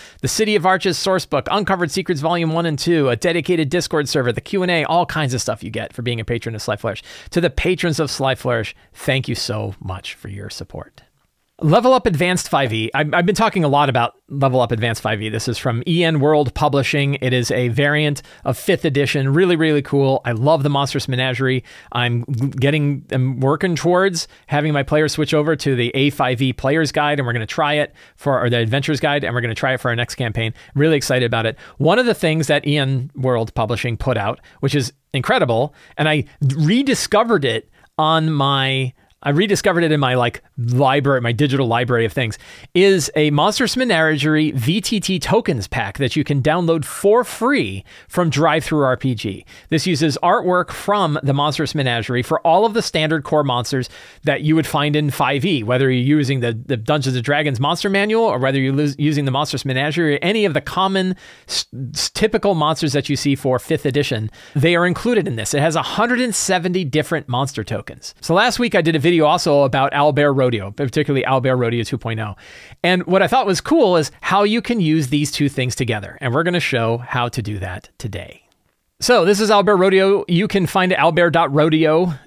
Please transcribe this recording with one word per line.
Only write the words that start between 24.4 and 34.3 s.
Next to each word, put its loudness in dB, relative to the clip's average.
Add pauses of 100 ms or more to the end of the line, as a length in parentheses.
having 0
my 0
players 0
switch -2
over 2
to -2
the 0
A 2
five -2
E 2
Player's 0
Guide, 0
and -4
we're -2
gonna -4
try -2
it -2 (220)
for, -2
or 0
the 2
Adventurer's 0
Guide, 0
and -4
we're -2
gonna -4
try -2
it -2
for -4
our -2
next -4
campaign. -4 (180)
Really 2
excited 0
about -2
it. -4 (180)
One 2
of 0
the 2
things 0
that 0
E 0
N -2
World -2
Publishing -2
put -2
out, -4 (220)